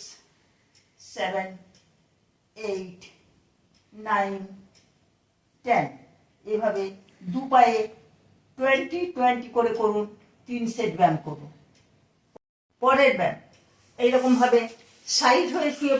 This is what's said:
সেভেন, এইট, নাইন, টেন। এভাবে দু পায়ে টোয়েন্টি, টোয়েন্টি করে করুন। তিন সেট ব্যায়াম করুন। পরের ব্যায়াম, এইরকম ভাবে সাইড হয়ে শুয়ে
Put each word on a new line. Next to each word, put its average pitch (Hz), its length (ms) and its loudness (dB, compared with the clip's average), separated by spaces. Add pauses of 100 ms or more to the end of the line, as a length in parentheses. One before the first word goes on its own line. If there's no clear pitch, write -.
(1000)
সেভেন, 190 580 -8 (960)
এইট, 190 460 -10 (920)
নাইন, 202 520 -4 (1160)
টেন। 226 240 0 (580)
এভাবে 202 460 -2 (300)
দু 185 280 -6
পায়ে 233 380 4 (720)
টোয়েন্টি, 269 540 -2
টোয়েন্টি 247 380 0
করে 226 260 0
করুন। 214 440 -2 (280)
তিন 240 160 -6 (120)
সেট 196 240 -2
ব্যায়াম 160 260 4
করুন। 143 240 -14 (1300)
পরের 262 380 4
ব্যায়াম, - 200 -2 (640)
এইরকম 254 280 4 (100)
ভাবে 240 180 4 (600)
সাইড 285 360 4
হয়ে 302 220 0
শুয়ে 277 220 2